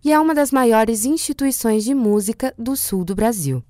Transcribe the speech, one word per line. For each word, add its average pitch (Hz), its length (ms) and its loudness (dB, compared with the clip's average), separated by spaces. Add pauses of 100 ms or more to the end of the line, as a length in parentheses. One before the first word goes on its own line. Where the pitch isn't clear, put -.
e 302 80 2
é 302 80 4
uma 320 140 2
das 294 180 2
maiores 226 540 2
instituições 269 760 -2
de 262 100 -2
música 214 640 0
do 247 180 -4
sul 190 260 -4
do 185 120 -6
Brasil. 185 560 -2